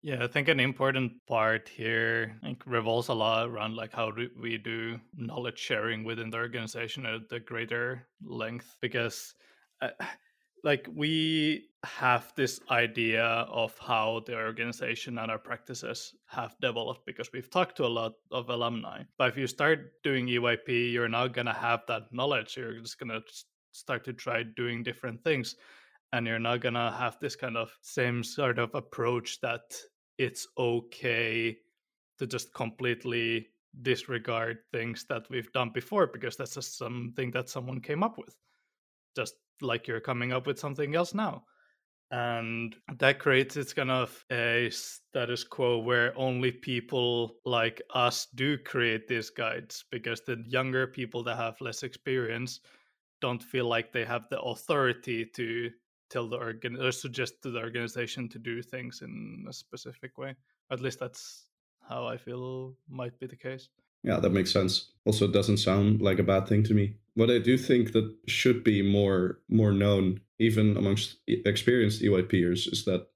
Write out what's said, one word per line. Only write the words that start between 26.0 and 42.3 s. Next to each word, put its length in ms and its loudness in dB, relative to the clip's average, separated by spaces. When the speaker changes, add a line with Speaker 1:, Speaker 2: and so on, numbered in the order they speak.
Speaker 1:
And 120 0
you're 140 0
not 220 0
gonna 320 0
have 260 -4
this 160 -6
kind 220 -6
of 240 -6
same 420 0
sort 360 0
of 140 0
approach 680 -2
that 420 -6
it's 300 -4
okay 1000 0
to 80 -6
just 280 -8
completely 960 -2
disregard 760 -2
things 380 -6
that 200 -6
we've 220 -6
done 180 0
before 380 0
because 280 -8
that's 200 -10
just 200 -12
something 560 -6
that 180 -4
someone 320 -8
came 200 -4
up 160 -2
with, 180 -18
just 200 -8
like 260 -2
you're 120 -4
coming 340 -2
up 140 -2
with 100 -2
something 380 -4
else 180 0
now. 300 -4
And 680 -4